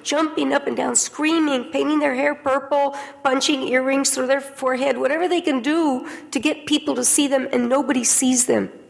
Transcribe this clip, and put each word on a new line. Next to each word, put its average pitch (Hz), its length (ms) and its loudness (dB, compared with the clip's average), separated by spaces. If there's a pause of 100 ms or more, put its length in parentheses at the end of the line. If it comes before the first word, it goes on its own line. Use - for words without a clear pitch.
jumping 302 500 0
up 285 140 0
and 240 100 -2
down, 254 180 -2
screaming, 294 800 0
painting 277 260 0
their 285 160 2
hair 285 200 0
purple, 277 600 0 (280)
punching 269 460 0
earrings 262 420 2
through 254 160 -2
their 269 140 2
forehead, 262 580 -2
whatever 294 280 0
they 339 140 0
can 269 220 0
do 285 440 0 (240)
to 269 80 0
get 302 280 -2
people 294 280 0
to 247 80 -2
see 285 240 2
them, 262 260 0
and 240 180 0
nobody 254 340 2
sees 254 400 2
them. 208 260 0 (200)